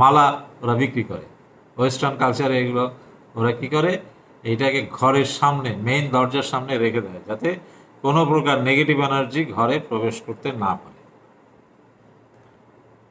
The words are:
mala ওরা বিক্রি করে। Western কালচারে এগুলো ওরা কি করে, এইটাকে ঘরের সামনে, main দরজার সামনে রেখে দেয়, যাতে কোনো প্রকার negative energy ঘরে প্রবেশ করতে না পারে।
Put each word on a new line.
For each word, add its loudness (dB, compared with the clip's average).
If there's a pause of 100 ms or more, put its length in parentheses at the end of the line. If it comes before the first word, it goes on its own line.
mala 8 (360)
ওরা 0
বিক্রি 0
করে। -10 (500)
Western 0
কালচারে 2
এগুলো 0 (540)
ওরা 2
কি -6
করে, 2 (580)
এইটাকে 0 (180)
ঘরের 4 (100)
সামনে, 0 (160)
main 0 (100)
দরজার 0
সামনে -4 (100)
রেখে 0
দেয়, -14
যাতে -4 (540)
কোনো 2 (100)
প্রকার 2 (120)
negative 2 (120)
energy -2 (160)
ঘরে 2 (120)
প্রবেশ -2 (100)
করতে -8 (140)
না 0
পারে। -20 (2000)